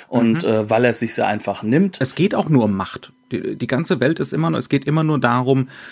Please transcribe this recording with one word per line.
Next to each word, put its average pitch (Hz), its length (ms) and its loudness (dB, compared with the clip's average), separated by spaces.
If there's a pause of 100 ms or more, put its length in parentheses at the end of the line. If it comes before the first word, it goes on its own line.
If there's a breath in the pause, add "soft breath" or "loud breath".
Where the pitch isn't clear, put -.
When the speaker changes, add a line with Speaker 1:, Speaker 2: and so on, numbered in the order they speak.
Speaker 1:
und, 113 340 2
Speaker 2:
Mhm. - 60 -2
Speaker 1:
äh, 110 220 0
weil 113 140 4
er 120 100 4
sich 113 200 -4
sie 117 100 0
einfach 104 380 -4
nimmt. 160 380 2
Speaker 2:
Es - 160 -4
geht 196 180 0
auch 208 140 0
nur 135 160 4
um 101 120 0
Macht. - 360 -8 (180)
Die, - 260 -6
die 123 120 -6
ganze 165 320 -2
Welt 143 180 0
ist 139 140 -6
immer 165 180 0
nur, 160 80 -2
es - 100 -6
geht 139 160 0
immer 156 200 0
nur 156 160 0
darum, 127 480 2 (240 loud breath)